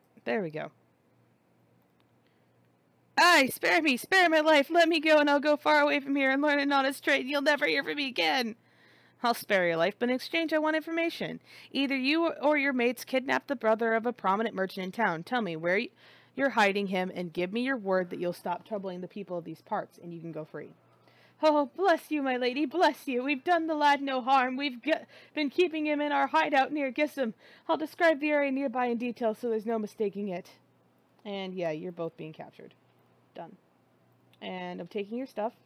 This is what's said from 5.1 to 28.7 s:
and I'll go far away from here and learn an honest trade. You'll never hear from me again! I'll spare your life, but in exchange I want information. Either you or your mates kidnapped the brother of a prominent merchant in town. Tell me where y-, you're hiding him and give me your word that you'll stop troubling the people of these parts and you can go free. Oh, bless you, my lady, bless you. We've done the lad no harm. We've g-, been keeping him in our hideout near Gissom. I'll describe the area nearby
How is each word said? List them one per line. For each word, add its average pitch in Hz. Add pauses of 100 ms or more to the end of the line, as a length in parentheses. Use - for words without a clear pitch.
and 294
I'll 285
go 294
far 302
away 285
from 277
here 269
and 269
learn 285
an 285
honest 277
trade. 277
You'll 285
never 285
hear 285
from 302
me 285
again! 254 (680)
I'll 240
spare 190
your 165
life, 175
but 247
in 254
exchange 330
I 311
want 311
information. 320 (320)
Either 269
you 294
or 294
your 277
mates 247
kidnapped 262
the 277
brother 226
of 226
a 240
prominent 202
merchant 190
in 190
town. 175
Tell 247
me 175
where 175
y-, 247 (460)
you're 269
hiding 202
him 185
and 180
give 180
me 240
your 262
word 185
that 175
you'll 175
stop 175
troubling 190
the 180
people 185
of 165
these 160
parts -
and 170
you 165
can 165
go 156
free. 156 (680)
Oh, 294
bless 339
you, 302
my 262
lady, 254
bless 311
you. 247
We've 277
done 339
the 320
lad 285
no 269
harm. 254
We've 262
g-, 285 (420)
been 302
keeping 320
him 294
in 294
our 277
hideout 285
near 277
Gissom. 277 (340)
I'll 320
describe 320
the 302
area 285
nearby 262